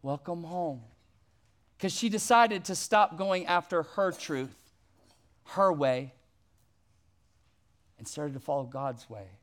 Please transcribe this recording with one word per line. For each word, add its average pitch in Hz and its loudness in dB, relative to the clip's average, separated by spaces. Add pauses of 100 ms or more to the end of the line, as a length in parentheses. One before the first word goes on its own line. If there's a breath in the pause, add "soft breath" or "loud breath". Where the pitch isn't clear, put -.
Welcome 147 -6
home." 160 -6 (920)
'Cause 185 -4
she 233 -2
decided 220 4
to 190 -4
stop 208 2
going 185 0
after 175 0
her 185 0
truth, - -8 (720)
her 190 4
way, 135 0 (1800)
and 117 -16
started 147 -8
to 127 -10
follow 143 -2
God's 131 -8
way. 98 -16